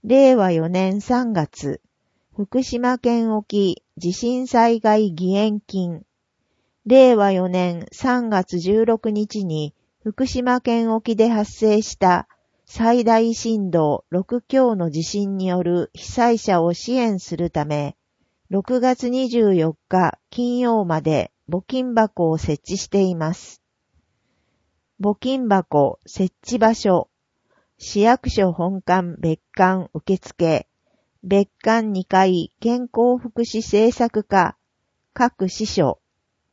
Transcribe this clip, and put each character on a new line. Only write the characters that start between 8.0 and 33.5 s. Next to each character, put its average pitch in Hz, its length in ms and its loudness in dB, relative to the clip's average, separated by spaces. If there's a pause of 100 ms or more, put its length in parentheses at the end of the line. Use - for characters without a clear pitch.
月 185 300 -2
十 202 260 2
六 226 280 -2
日 208 320 -4
に 156 300 -6 (280)
福 240 240 -4
島 247 340 -2
県 233 320 0
沖 220 220 -2
で 220 140 4
発 214 240 -2
生 214 300 2
し - 140 -10
た 180 300 2 (400)
最 233 380 0
大 226 280 4
震 220 380 -4
度 156 400 0
六 196 320 -4
強 254 320 2
の 170 160 -4
地 160 140 -4
震 196 320 -6
に 190 100 -4
よ 180 160 0
る 175 320 -2
被 - 160 -18
災 233 280 2
者 175 240 0
を 175 120 0
支 233 200 -6
援 226 260 -2
す - 160 -10
る 170 140 -4
た 151 140 -4
め、 147 320 -6 (540)
六 196 300 -2
月 247 280 -2
二 254 200 -2
十 220 260 2
四 160 220 0 (120)
日 185 300 0 (120)
金 247 280 -4
曜 233 260 0
ま 160 160 -2
で 143 300 0 (180)
募 175 160 -4
金 254 300 -6
箱 214 340 0
を 160 100 0
設 151 220 -4
置 - 160 -8
し - 120 -10
て 196 140 0
い 185 120 0
ま 165 200 -4
す。 - 280 -20 (1400)
募 202 160 0
金 262 300 -4
箱 170 600 0
設 - 360 -4
置 240 160 -6
場 226 160 4
所、 185 340 0 (680)
市 - 220 -4
役 233 300 2
所 190 220 0
本 185 280 -4
館 180 380 -2
別 160 220 -2 (160)
館 185 360 0
受 185 240 -4
付、 - 520 -2 (560)
別 196 240 2 (160)
館 220 240 0
二 185 160 -4
階 185 560 0
健 240 220 -2
康 247 360 0
福 240 240 -6
祉 226 160 -4